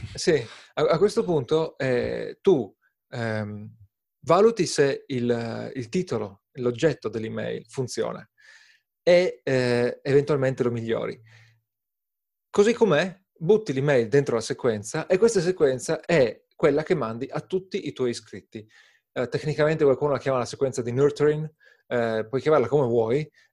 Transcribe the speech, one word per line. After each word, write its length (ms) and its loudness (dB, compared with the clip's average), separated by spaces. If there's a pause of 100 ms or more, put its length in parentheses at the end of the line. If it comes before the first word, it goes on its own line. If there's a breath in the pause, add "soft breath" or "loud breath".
(140)
Sì, 200 0 (400 loud breath)
a, 80 -2
a 160 2
questo 240 2
punto, 560 -2
eh, 600 -2
tu, 360 2 (340)
ehm, 640 -6 (540)
valuti 400 4
se 400 0
il, 680 -4
il 140 -8
titolo, 540 -4 (120)
l'oggetto 540 0
dell'email 600 -6
funziona 600 -8 (720 soft breath)
e, 440 2
eh, 580 0
eventualmente 640 2
lo 80 0
migliori. 480 -4 (1300 soft breath)
Così 220 4
com'è, 440 2 (160)
butti 400 0
l'email 360 2
dentro 260 2
la 60 0
sequenza 640 -4
e 100 2
questa 240 2
sequenza 600 0
è 460 0 (100)
quella 260 2
che 120 -2
mandi 360 -6
a 120 -6
tutti 440 -6
i 60 -8
tuoi 180 -2
iscritti. 560 -14 (460 soft breath)
Eh, 160 -4
tecnicamente 560 0
qualcuno 280 2
la 60 -2
chiama 200 0
la 80 -2
sequenza 360 -4
di 80 -6
nurturing, 580 2 (380 soft breath)
eh, 420 -2
puoi 120 -4
chiamarla 260 4
come 200 2
vuoi. 420 0 (240 soft breath)